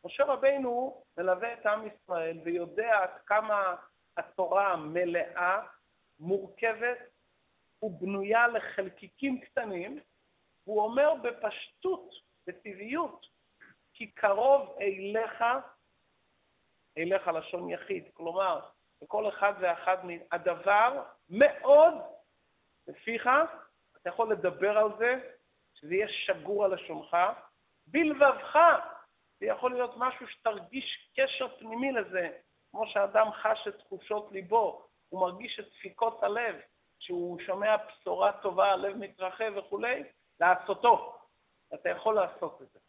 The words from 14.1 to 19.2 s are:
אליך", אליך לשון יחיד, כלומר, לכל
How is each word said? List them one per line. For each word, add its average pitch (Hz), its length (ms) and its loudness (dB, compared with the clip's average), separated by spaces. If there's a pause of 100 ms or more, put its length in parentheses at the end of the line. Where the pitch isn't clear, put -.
אליך", 202 600 -4 (1500)
אליך 180 300 -2
לשון 175 420 -6
יחיד, 175 340 -8 (100)
כלומר, 165 460 -2 (420)
לכל 208 280 -4